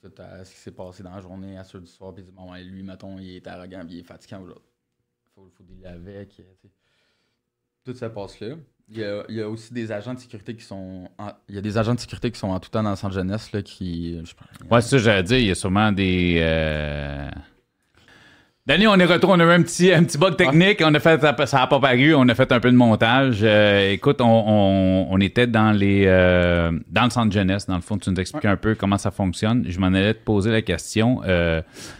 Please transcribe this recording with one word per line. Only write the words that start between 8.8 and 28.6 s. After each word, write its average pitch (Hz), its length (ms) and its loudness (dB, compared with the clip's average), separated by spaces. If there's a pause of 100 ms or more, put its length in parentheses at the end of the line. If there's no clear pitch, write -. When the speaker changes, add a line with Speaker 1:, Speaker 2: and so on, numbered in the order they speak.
Speaker 1:
Il 110 100 -14
y 110 60 -8
a, 101 240 -10
il 110 60 -12
y 113 60 -8
a 107 60 -8
aussi 113 260 -14
des 113 160 -8
agents 107 240 -10
de 127 60 -14
sécurité 113 340 -18
qui 117 120 -20
sont 92 520 -16
en, 104 140 -14 (160)
il 101 80 -16
y - 20 -12
a 98 40 -10
des 104 160 -4
agents 113 180 0
de 117 60 -4
sécurité - 280 -10
qui - 80 -12
sont 104 120 -6
en 92 100 -4
tout - 100 -18
temps 110 140 -4
dans 104 60 -4
le 98 80 -6
centre 98 180 -8
jeunesse, 98 380 -6
là, 104 80 -6
qui, 85 640 -10
je - 100 -20
pense, - 340 -16
Speaker 2:
Ouais, 117 120 4
c'est - 80 -4
ça, 139 80 2
j'allais 101 260 2
dire, 113 160 0
il 120 80 0
y 95 40 2
a 87 40 -2
sûrement 101 380 0
des, 90 480 0
euh... 76 880 -4 (1400)
Danny, 170 180 4
on 208 140 6
est 180 60 6
retourné, 170 380 4
on 165 40 6
a 170 80 6
eu 175 40 4
un 165 40 4
petit, 175 280 2
un 170 120 6
petit 147 160 -2
bug 180 180 2
technique, 180 440 4
Speaker 1:
Ouais. 160 40 2
Speaker 2:
on 156 80 4
a 147 60 2
fait, 160 200 4
ça, 143 160 2 (120)
ça 131 160 2
a - 40 0
pas 143 120 2
paru, 135 340 4
on 131 160 4
a 113 60 2
fait 131 160 2
un 123 80 4
peu 127 100 2
de 123 60 6
montage. 117 680 2
Euh, 104 500 4
écoute, 139 300 0
on, 120 60 4
on, 98 840 2
on 95 100 0
était 110 280 2
dans 110 240 2
les, 98 340 2
euh, 90 680 2 (160)
dans 107 180 0
le 120 40 0
centre 113 240 -2
jeunesse, 98 320 -2
dans 95 100 -6
le 87 60 -6
fond, 104 160 -6
tu 98 140 -6
nous 92 80 -2
expliques - 240 -8
Speaker 1:
Ouais. 107 80 0
Speaker 2:
un 92 60 0
peu 107 180 -2